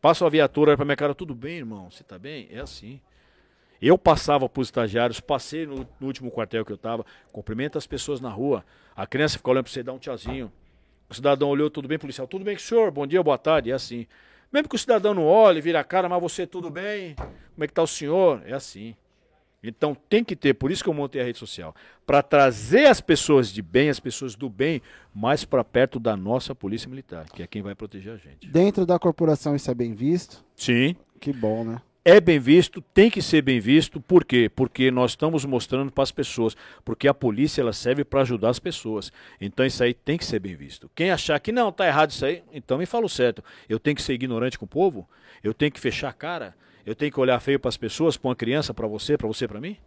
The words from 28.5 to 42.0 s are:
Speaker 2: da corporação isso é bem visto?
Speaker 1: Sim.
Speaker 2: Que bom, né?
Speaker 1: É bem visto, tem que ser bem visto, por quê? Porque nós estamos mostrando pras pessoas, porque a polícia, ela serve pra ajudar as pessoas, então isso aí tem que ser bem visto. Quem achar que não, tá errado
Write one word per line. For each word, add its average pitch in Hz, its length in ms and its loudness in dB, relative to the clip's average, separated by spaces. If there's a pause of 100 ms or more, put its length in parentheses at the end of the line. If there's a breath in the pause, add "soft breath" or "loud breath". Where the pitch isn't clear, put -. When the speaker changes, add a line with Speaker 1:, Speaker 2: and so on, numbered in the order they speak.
Speaker 2:
da 175 140 2
corporação 156 580 0
isso 139 140 -6
é 123 40 -2
bem 120 200 -4
visto? 147 500 -4 (100)
Speaker 1:
Sim. 127 400 2 (240)
Speaker 2:
Que 143 140 -6
bom, 113 320 -2
né? 113 160 -8 (240)
Speaker 1:
É 185 160 12
bem 165 180 4
visto, 151 440 4 (100)
tem 208 180 8
que 196 120 -4
ser 160 180 4
bem 131 180 0
visto, 135 440 2
por 175 240 6
quê? 120 280 4
Porque 131 360 2
nós 127 220 0
estamos 151 340 -2
mostrando 131 440 -2
pras 135 220 -2
pessoas, 117 420 -2 (300 loud breath)
porque 117 240 0
a 139 60 4
polícia, 127 480 -2
ela 117 100 0
serve 135 320 -2
pra 139 160 -2
ajudar 117 300 0
as 120 80 -2
pessoas, 110 520 -8 (300 loud breath)
então 101 240 -2
isso 127 180 -2
aí 120 120 2
tem 156 240 -6
que - 80 -10
ser 110 140 -4
bem 92 140 -12
visto. 69 400 -20
Quem 175 160 0
achar 151 300 -2
que - 100 -8
não, 226 220 0
tá 190 140 0
errado 151 240 4